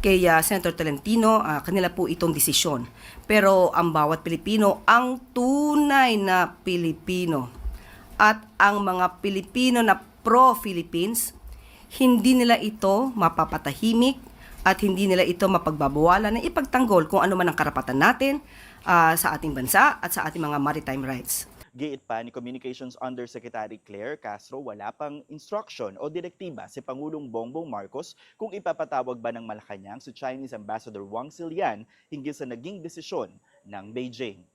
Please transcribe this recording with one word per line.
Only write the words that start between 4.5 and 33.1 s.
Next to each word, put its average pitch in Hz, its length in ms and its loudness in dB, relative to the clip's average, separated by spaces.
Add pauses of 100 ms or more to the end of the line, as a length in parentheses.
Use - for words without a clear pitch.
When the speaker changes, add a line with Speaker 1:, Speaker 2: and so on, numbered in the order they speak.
Speaker 1:
ang 247 320 4 (160)
tunay 277 880 2
na 185 320 2
Pilipino 170 960 -4 (720)
at 214 240 4 (160)
ang 202 240 4
mga 180 400 -2
Pilipino 240 560 0
na 208 160 4 (240)
pro-Philippines, 220 1120 0 (640)
hindi 254 400 6
nila 240 240 4
ito 214 560 0
mapapatahimik 214 1040 0 (400)
at 190 240 2
hindi 196 240 0
nila 185 160 4
ito 180 240 0
mapagbabawalan 165 880 2
na 233 80 -4
ipagtanggol 233 640 2
kung - 160 2
ano 185 160 0
man 180 80 2
ang 156 80 -2
karapatan 139 480 0
natin, 269 400 2 (400)
ah, 170 320 4
sa - 160 -2
ating 151 240 -6
bansa 131 400 4
at - 160 -8
sa - 160 -4
ating 160 160 -6
mga 147 160 -2
maritime 139 400 -4
rights. 131 480 -8 (260)
Speaker 2:
Giit 135 320 -10
pa 113 160 -6
ni 117 80 -14
Communications 127 720 -12
Undersecretary 120 800 -12
Claire 107 320 -12
Castro, 123 480 -14
wala 104 320 -12
pang 147 320 -14
instruction 147 720 -12
o 139 80 -10
direktiba 165 640 -14
si - 80 -16
Pangulong 143 480 -12
Bongbong 120 400 -10
Marcos 117 480 -12 (240)
kung 214 160 -10
ipapatawag 147 640 -6
ba 117 160 -8
ng 117 80 -12
Malacanang 107 560 -16
si 127 160 -20
Chinese 131 400 -12
Ambassador 107 480 -12
Wang 113 320 -12
Xilian 160 480 -8 (320)
hinggil 143 160 -10
sa 143 160 -12
naging 127 320 -14
desisyon 156 560 -12 (320)